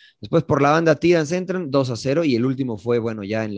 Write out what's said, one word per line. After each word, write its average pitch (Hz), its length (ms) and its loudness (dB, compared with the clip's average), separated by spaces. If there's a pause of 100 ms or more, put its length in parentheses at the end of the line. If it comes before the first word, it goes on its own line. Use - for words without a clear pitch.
(220)
Después 160 220 0
por 139 180 0
la 143 100 4
banda 160 240 4
tiran, 165 300 2
centran, 180 460 -6
dos 135 180 0
a 123 60 -4
cero, 131 280 -2
y 135 120 2
el 117 100 2
último 127 320 -4
fue, 117 220 -2
bueno, 110 240 -6
ya 110 220 -4
en, 107 120 -8